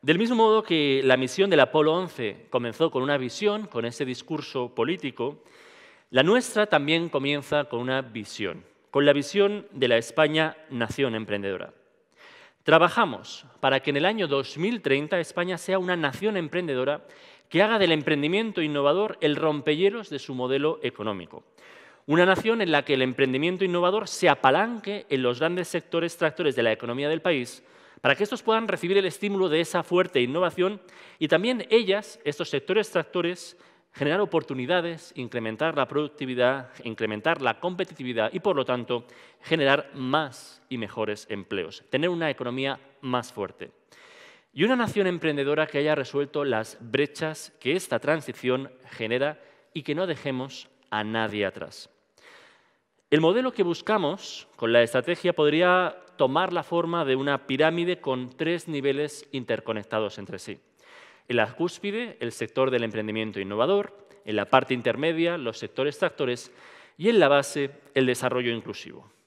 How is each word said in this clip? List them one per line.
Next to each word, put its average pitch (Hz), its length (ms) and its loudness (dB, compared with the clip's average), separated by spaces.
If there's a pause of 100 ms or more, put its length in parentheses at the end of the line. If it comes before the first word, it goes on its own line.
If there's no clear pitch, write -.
del 156 160 2
mismo 233 180 0
modo 220 280 4
que 147 400 0
la 131 120 6
misión 131 360 0
del 160 80 6
Apolo 151 340 4
once 147 560 -6
comenzó 120 400 0
con 127 140 -2
una 143 160 0
visión, 208 480 -2
con 117 180 -4
ese 117 180 -6
discurso 127 720 -6
político, 143 720 -4 (640)
la 127 140 4
nuestra 214 420 2
también 160 440 2
comienza 143 560 -2
con 120 160 -6
una 131 200 -2
visión, 104 640 -8 (260)
con 143 160 4
la 147 80 8
visión 196 560 0
de 127 200 0
la 117 80 6
España 156 600 0 (140)
Nación 120 420 -2
Emprendedora. 101 580 -6 (920)
Trabajamos 160 840 2 (140)
para 135 220 2
que 147 100 -2
en 139 60 0
el 151 80 0
año 202 220 0
dos 139 300 -2
mil 202 240 -2
treinta 151 380 0
España 175 400 -4
sea 190 180 -2
una 180 180 -2
nación 170 400 -2
emprendedora 151 680 -2 (420)
que 165 140 2
haga 214 160 2
del 185 140 4
emprendimiento 160 720 0
innovador 151 580 2
el 147 140 2
rompehielos 156 760 0
de 147 80 -6
su 135 160 -10
modelo 139 480 0
económico. 101 640 -6 (640)
Una 165 180 6
nación 220 380 2
en 175 80 0
la 143 120 4
que 143 120 2
el 131 80 4
emprendimiento 139 600 0
innovador 180 440 2
se - 220 2
apalanque 202 800 2
en 135 120 0
los 123 160 2
grandes 165 300 -2
sectores 165 500 -4
tractores 156 380 0
de 120 80 2
la 113 80 4
economía 120 360 -4
del 156 140 -2
país 135 420 -2 (380)
para 131 120 6
que 160 100 0
estos 220 200 -6
puedan 226 240 2
recibir 190 320 2
el 190 60 0
estímulo 190 440 0
de 156 120 4
esa 170 200 -2
fuerte 175 400 2
innovación 175 580 0 (380)
y 160 100 -2
también 196 440 2
ellas, 208 520 2
estos 147 280 -4
sectores 190 400 0
tractores, 175 640 -4 (360)
generar 147 280 0
oportunidades, 165 920 -2
incrementar 120 600 -4
la 135 120 2
productividad, 131 840 -2 (140)
incrementar 113 580 -2
la 123 180 0
competitividad 135 720 -4
y, 185 100 -6
por 185 160 2
lo 135 60 0
tanto, 123 440 -2 (340)
generar 147 540 2
más 135 760 -4
y 127 80 -6
mejores 104 540 -6
empleos, 98 580 -8
tener 151 200 0
una 170 200 -2
economía 131 500 -6 (220)
más 127 320 -4
fuerte. 95 380 -10 (840)
Y 165 120 0
una 247 100 4
nación 208 320 0
emprendedora 151 580 0
que 151 140 -4
haya 151 160 2
resuelto 139 480 -4
las 113 380 -2
brechas 147 800 -4
que 139 160 0
esta 180 220 -2
transición 135 720 -2 (220)
genera 123 500 -4 (320)
y 160 80 -10
que 147 140 -4
no 180 100 -2
dejemos 139 600 -6 (240)
a 107 120 -2
nadie 107 400 -2
atrás. - 460 -8 (1200)
El 151 120 6
modelo 226 300 2
que 214 120 0
buscamos 175 840 -2 (100)
con 117 160 0
la 120 100 8
estrategia 165 500 0
podría 170 640 2 (200)
tomar 156 360 2
la 165 100 -2
forma 170 400 -2
de 131 140 0
una 139 280 -2
pirámide 170 540 0
con 127 300 -4
tres 165 400 -6
niveles 143 640 -4
interconectados 110 840 -4
entre 95 220 -12
sí. - 180 -12 (720)
En 120 80 -2
la 113 180 2
cúspide, 202 680 -6
el 117 100 -6
sector 131 400 -2
del 120 140 0
emprendimiento 107 560 -6
innovador, 127 640 -2 (160)
en 107 140 -4
la 101 80 0
parte 131 280 2
intermedia, 160 640 -2
los 120 200 -6
sectores 139 420 -4
tractores 131 540 -4 (440)
y 180 120 0
en 233 100 6
la 156 80 8
base, 139 440 2 (220)
el 131 120 4
desarrollo 123 460 0
inclusivo. - 600 -10 (160)